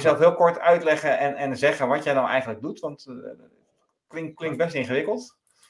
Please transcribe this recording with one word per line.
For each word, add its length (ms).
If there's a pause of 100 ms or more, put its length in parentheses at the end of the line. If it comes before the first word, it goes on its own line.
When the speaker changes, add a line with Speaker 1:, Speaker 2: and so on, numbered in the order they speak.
Speaker 1:
jezelf 140
Speaker 2:
gedaan. 160
Speaker 1:
heel 80
kort 200
uitleggen 600
en, 160
en 220
zeggen 300
wat 160
jij 100
nou 140
eigenlijk 340
doet? 180
Want, 280
eh, 80 (920)
klinkt, 280
klinkt 220
best 180
ingewikkeld. 600 (320)